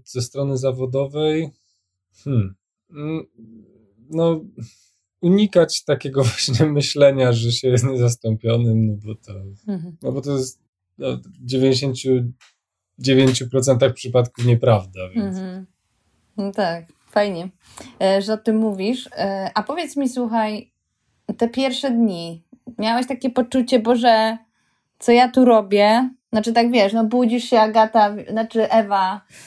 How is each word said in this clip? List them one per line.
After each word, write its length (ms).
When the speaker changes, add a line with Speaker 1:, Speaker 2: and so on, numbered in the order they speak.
Speaker 1:
ze 180
strony 360
zawodowej, 920
hmm, 300
mm, 320
no, 300
unikać 640
takiego 400
<laughs> 60
właśnie 360
myślenia, 680
że 200
się 160
jest 160
niezastąpionym, 1000
no 80
bo 100
to, 180
Speaker 2:
Mhm. 300
Speaker 1:
no 100
bo 80
to 120
jest, 280
no, 180
w 300
dziewięćdziesięciu 640
dziewięciu 500
procentach 460
przypadków 520
nieprawda, 540
więc 220
Speaker 2:
Mhm. 300
No 160
tak, 320
fajnie, 380
e, 200
że 100
o 40
tym 200
mówisz. 560
E, 420
a 80
powiedz 340
mi, 120
słuchaj, 640
te 120
pierwsze 420
dni, 540
miałeś 280
takie 240
poczucie, 500
„Boże, 580
co 140
ja 180
tu 140
robię?” 680
Znaczy 200
tak, 180
wiesz, 220
no 120
budzisz 400
się, 160
Agata, 500
w-, 200
znaczy 400
Ewa 500